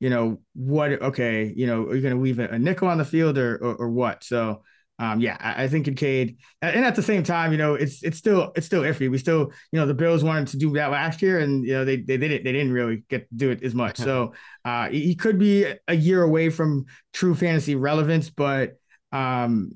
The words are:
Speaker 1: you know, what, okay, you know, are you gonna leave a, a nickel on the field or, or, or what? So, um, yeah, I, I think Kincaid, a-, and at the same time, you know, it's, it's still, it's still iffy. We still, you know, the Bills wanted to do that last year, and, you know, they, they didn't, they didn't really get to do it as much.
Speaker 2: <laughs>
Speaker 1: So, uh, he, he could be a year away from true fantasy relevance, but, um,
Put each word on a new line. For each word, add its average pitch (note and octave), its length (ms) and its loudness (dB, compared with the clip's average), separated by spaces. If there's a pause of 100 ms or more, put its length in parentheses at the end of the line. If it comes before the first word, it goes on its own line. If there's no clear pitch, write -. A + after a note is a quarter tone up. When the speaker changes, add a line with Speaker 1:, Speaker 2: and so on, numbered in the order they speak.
Speaker 1:
you C3 100 0
know, A#2 300 0 (140)
what, C#3+ 460 0
okay, A#2 540 -2
you B2+ 120 -2
know, A2+ 180 0
are F2 100 -2
you C3 80 0
gonna B2+ 180 0
leave B2+ 200 0
a, A#2 80 -2
a A#2 100 -4
nickel F3+ 300 0
on E3 100 0
the D3+ 60 0
field D#3+ 340 0
or, A#2+ 180 0
or, A#2+ 200 -4
or A#2+ 140 -4
what? A#2+ 340 -2
So, A2+ 380 -4 (360)
um, A2+ 220 -2
yeah, A#2 200 -2
I, A#2 240 -4
I C3 40 -2
think D3 180 0
Kincaid, C3+ 500 -2 (240)
a-, D#3+ 60 -4
and F#3+ 180 2
at B3 100 2
the G3+ 80 0
same G3+ 200 2
time, E3 300 0
you D#3 60 2
know, D3+ 160 2
it's, C#3 280 -2
it's D#3+ 160 -4
still, G3 380 2
it's D#3+ 100 -2
still E3+ 160 0
iffy. C3+ 280 0
We C3 80 0
still, D#3 340 0 (200)
you D#3+ 80 0
know, D3 60 2
the C#3+ 80 0
Bills E3 300 2
wanted D#3 240 0
to - 100 -10
do D3+ 160 0
that D3 160 0
last D#3 320 -2
year, F#3 160 4
and, C#3 260 0
you B2+ 80 -2
know, C3 120 0
they, C3+ 120 2
they C3 200 -2
didn't, C#3 280 -2
they B2+ 80 0
didn't C3+ 200 0
really A#2 360 -2
get A#2+ 200 -6
to A#2 60 -14
do B2+ 160 0
it A#2+ 120 -4
as B2 120 -6
much. A#2 240 -2
Speaker 2:
<laughs> A#2+ 40 -6
Speaker 1:
So, B2+ 300 -2 (320)
uh, A#2+ 240 -2
he, D3 140 -4
he E3+ 120 0
could G3 240 2
be G3+ 340 4 (160)
a F3 60 0
year F3 280 4
away D#3+ 280 4
from D#3 360 0 (260)
true F3+ 220 2
fantasy D#3+ 420 0
relevance, D#3 520 2
but, C3+ 460 -2 (380)
um, B2 640 0